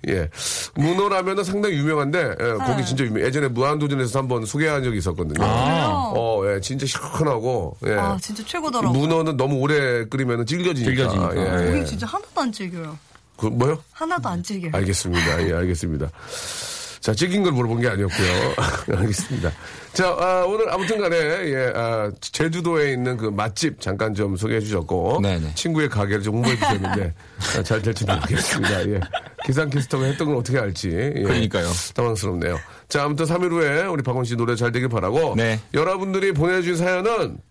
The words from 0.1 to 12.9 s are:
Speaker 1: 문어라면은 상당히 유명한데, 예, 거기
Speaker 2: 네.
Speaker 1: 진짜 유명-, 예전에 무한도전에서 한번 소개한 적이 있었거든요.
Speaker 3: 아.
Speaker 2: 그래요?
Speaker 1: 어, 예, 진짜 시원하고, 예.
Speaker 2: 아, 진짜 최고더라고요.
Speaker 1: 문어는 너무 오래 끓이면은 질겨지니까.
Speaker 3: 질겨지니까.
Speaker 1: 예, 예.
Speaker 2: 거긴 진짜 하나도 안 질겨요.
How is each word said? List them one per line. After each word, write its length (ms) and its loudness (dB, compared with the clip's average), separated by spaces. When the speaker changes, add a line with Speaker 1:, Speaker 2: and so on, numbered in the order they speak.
Speaker 1:
문어라면은 680 2
상당히 340 0
유명한데, 420 2
예, 140 0
거기 120 2
Speaker 2:
네. 60 0
Speaker 1:
진짜 220 0
유명-, 180 0
예전에 240 2
무한도전에서 720 0
한번 260 0
소개한 380 0
적이 140 0
있었거든요. 480 0
Speaker 3:
아. 200 2
Speaker 2:
그래요? 500 2
Speaker 1:
어, 320 2
예, 120 0
진짜 280 -4
시원하고, 960 -2
예. 80 2
Speaker 2:
아, 260 2
진짜 260 -8
최고더라고요. 540 0
Speaker 1:
문어는 380 2
너무 200 2
오래 480 2
끓이면은 400 0
질겨지니까. 640 0
Speaker 3:
질겨지니까. 280 0
Speaker 1:
예, 240 2
예. 60 2
Speaker 2:
거긴 180 2
진짜 220 -6
하나도 340 -4
안 100 0
질겨요. 460 -8